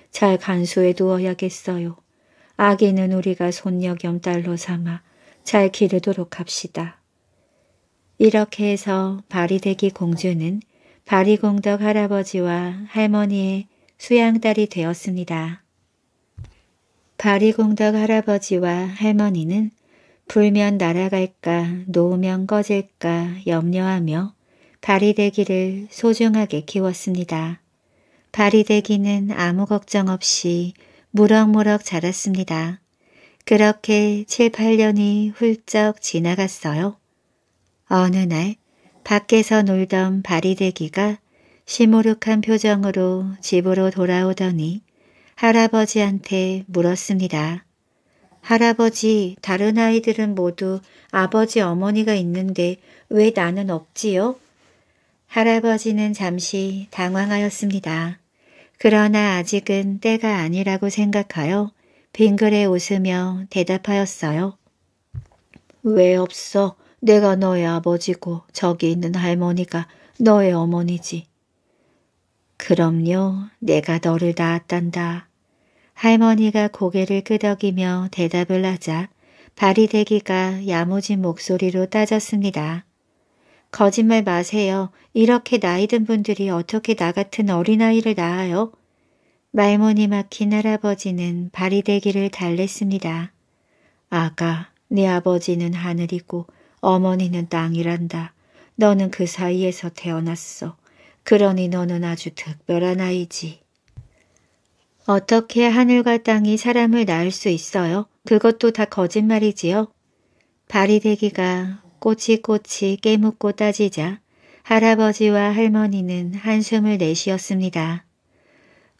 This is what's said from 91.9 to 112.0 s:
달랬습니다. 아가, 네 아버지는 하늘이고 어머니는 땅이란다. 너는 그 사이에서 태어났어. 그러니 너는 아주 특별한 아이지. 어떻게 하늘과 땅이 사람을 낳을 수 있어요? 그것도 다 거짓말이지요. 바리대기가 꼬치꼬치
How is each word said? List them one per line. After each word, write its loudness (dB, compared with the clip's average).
달랬습니다. -4
아가, -4
네 0
아버지는 0
하늘이고 -6
어머니는 0
땅이란다. -4
너는 4
그 -4
사이에서 -4
태어났어. -8
그러니 2
너는 -2
아주 -8
특별한 -4
아이지. -6
어떻게 2
하늘과 4
땅이 2
사람을 2
낳을 0
수 -4
있어요? -2
그것도 4
다 -2
거짓말이지요. 0
바리대기가 0
꼬치꼬치 0